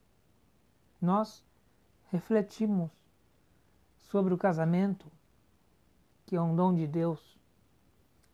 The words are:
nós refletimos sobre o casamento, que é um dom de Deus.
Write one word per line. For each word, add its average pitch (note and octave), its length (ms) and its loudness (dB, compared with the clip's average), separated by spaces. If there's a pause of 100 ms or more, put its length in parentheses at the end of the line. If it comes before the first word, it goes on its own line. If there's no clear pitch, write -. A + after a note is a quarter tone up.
(1000)
nós G3 460 -2 (640)
refletimos G3+ 800 -2 (1120)
sobre F#3+ 340 0
o F3 40 -2
casamento, F3 720 0 (1120)
que F#3 100 -6
é E3+ 60 0
um E3 140 0
dom F3+ 180 4
de E3 140 0
Deus. E3 520 -4 (960)